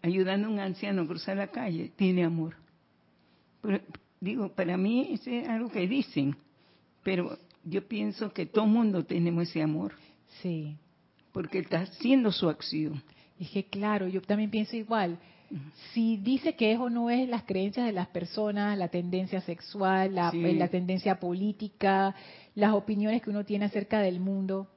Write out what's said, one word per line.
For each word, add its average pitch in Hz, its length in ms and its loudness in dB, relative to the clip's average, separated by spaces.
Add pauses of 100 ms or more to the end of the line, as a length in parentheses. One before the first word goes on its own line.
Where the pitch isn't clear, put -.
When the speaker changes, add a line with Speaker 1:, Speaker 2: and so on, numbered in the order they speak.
Speaker 1:
ayudando 190 460 0
a 226 40 -4
un 208 80 -2
anciano 190 420 -2
a 160 60 -2
cruzar 175 280 -6
la 196 120 -4
calle, 175 500 -6
tiene 185 260 4
amor. 165 320 0 (1040)
Pero, 202 200 0 (400)
digo, 196 320 -2
para 180 240 0
mí 233 340 2
eso 254 180 -6
es 247 200 -4
algo 226 200 -2
que 196 180 -2
dicen, 151 500 0 (680)
pero 180 340 -2 (260)
yo 190 240 -4
pienso 208 460 -4
que 175 120 -4
todo 214 200 0
mundo 214 400 4
tenemos 170 440 2
ese 160 120 -2
amor. 156 320 -2 (480)
Speaker 2:
Sí. 156 360 -6 (540)
Speaker 1:
Porque - 280 -4
él - 60 -4
está 170 160 0
haciendo 240 500 4
su 175 180 2
acción. 156 520 -4 (380)
Speaker 2:
Es 170 100 -8
que 196 160 -4
claro, 202 420 -2
yo 185 140 -2
también 208 280 0
pienso 214 260 -2
igual. 214 420 -2 (340)
Speaker 1:
Ujú. 165 100 -8 (320)
Speaker 2:
Si 226 240 2
dice 262 380 0
que 214 160 4
es 233 80 2
o 247 100 -2
no 233 200 0
es 247 180 2
las 233 160 -2
creencias 196 420 0
de 226 60 0
las 185 160 -2
personas, 208 680 -2
la 175 100 0
tendencia 185 540 -2
sexual, 190 720 0
la, 175 160 2
Speaker 1:
Sí. 170 220 2
Speaker 2:
la 170 160 4
tendencia 180 500 0
política, 196 960 0 (400)
las 208 180 4
opiniones 214 480 2
que - 80 -6
uno 208 160 -2
tiene 202 200 0
acerca 208 340 0
del 180 200 2
mundo 190 580 -2